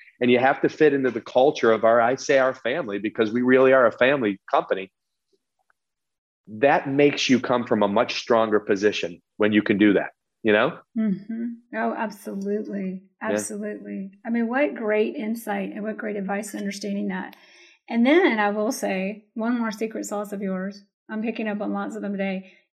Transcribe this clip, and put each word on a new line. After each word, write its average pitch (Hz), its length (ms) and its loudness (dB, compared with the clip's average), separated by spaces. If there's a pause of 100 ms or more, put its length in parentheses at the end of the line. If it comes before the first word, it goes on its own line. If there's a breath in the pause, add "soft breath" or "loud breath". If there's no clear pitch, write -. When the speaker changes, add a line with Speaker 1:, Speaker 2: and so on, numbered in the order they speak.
(220 soft breath)
Speaker 1:
and 123 80 4
you 123 80 6
have 131 240 2
to 156 80 2
fit 143 240 4
into 131 160 0
the 113 100 -4
culture 127 520 4
of 107 120 2
our, 117 160 6
I 117 140 4
say 135 240 0
our 131 160 2
family, 123 460 -6
because 107 320 -2
we 123 100 0
really 131 320 6
are 131 140 6
a 107 40 2
family 123 480 0 (120)
company. 101 400 -2 (1600)
That 139 420 0
makes 143 400 2
you 127 100 4
come 123 260 0
from 110 160 0
a 101 60 4
much 113 320 0
stronger 110 400 2
position 98 600 -2 (160)
when 107 160 2
you 104 80 6
can 101 160 2
do 104 160 6
that, 82 160 0 (340)
you 110 80 2
know? 117 260 2 (200)
Speaker 2:
Mm-hmm. 220 480 -4 (300)
Oh, 226 200 -2
absolutely. 202 1080 -6 (180)
Speaker 1:
Yeah. 220 80 -4
Speaker 2:
Absolutely. 208 840 -6 (140)
I 233 60 -6
mean, 233 160 0
what 262 280 -2
great 214 400 0
insight 214 560 -6
and 202 120 -10
what 214 140 -8
great 214 200 -8
advice 202 360 -6
in 214 60 -8
understanding 202 480 -6
that. 185 280 -8 (520 soft breath)
And 233 180 2
then 285 340 4
I 208 100 2
will 214 220 0
say 196 640 -6
one 233 260 -2
more 226 120 -2
secret 214 340 -6
sauce 208 280 -8
of 202 80 -8
yours. 190 420 -6 (260)
I'm 220 120 -6
picking 226 260 -4
up 208 140 -4
on 202 120 -4
lots 202 220 -6
of 208 60 -10
them 202 100 -6
today, 190 420 -6 (200 soft breath)